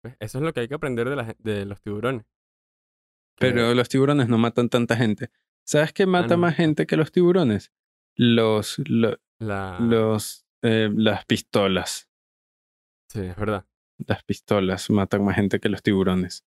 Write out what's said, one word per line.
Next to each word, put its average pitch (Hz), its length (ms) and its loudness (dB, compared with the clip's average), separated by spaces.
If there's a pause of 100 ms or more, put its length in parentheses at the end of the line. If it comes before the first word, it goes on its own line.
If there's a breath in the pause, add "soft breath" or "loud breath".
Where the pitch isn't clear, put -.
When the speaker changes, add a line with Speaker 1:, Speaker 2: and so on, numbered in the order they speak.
Speaker 1:
¿Ves? 120 160 -16
Eso 110 200 -10
es 147 40 -4
lo 160 100 -4
que 123 80 -4
hay 117 60 -4
que 139 80 -8
aprender 123 340 -4
de 143 60 -4
la 123 100 -6
gen-, 110 140 -12
de 104 260 -4
los 101 160 -12
tiburones. 107 420 -6 (1120)
Que 127 140 2
Speaker 2:
Pero 120 240 2
los 120 120 2
tiburones 135 420 2
no 117 80 2
matan 117 320 2
tanta 120 280 0
gente. 113 320 -2 (360)
¿Sabes 147 280 0
qué 196 140 2
mata 180 260 2
Speaker 1:
Ah, 170 40 2
no. 175 40 2
Speaker 2:
más 170 140 2
gente 160 320 0
que 160 100 0
los 151 140 0
tiburones? 175 600 2 (460)
Los, 113 640 2 (100)
lo-, 113 280 0 (220)
Speaker 1:
La 98 400 -8
Speaker 2:
los, 110 680 0 (180)
eh, 110 300 2
las 107 320 0
pistolas. 95 840 -2 (1000)
Speaker 1:
Sí, 110 120 -10
es 90 160 -10
verdad. 104 280 -4 (420)
Speaker 2:
Las - 160 -4
pistolas 95 680 -2
matan 101 340 2
más 98 120 0
gente 98 240 0
que 110 100 -2
los 98 140 -6
tiburones. 92 680 0